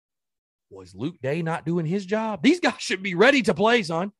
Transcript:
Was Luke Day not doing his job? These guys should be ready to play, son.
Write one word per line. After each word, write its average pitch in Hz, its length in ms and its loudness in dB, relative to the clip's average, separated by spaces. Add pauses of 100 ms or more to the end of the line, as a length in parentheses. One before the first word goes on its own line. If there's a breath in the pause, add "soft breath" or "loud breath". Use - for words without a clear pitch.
(720)
Was 95 240 -18
Luke 135 280 -8
Day 147 200 -2
not 160 240 -4
doing 170 180 -2
his 185 220 -4
job? 214 360 -4
These 330 180 4
guys - 180 0
should 190 240 -6
be 190 120 -4
ready 247 280 6
to 202 100 2
play, 214 300 2
son. 170 380 -4